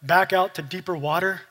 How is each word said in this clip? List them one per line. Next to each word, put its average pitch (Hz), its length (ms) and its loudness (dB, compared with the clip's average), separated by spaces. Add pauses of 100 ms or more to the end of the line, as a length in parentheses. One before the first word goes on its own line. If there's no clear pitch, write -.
back 175 320 2
out 190 220 2
to 160 80 -8
deeper 175 320 -6
water? 165 560 -2